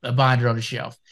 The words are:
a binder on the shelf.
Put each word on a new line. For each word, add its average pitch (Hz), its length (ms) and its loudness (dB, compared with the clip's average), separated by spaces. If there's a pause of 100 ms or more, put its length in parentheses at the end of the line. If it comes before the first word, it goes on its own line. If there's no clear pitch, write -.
a 123 120 -6
binder 127 340 4
on 117 80 2
the 113 60 -4
shelf. 120 360 -8 (140)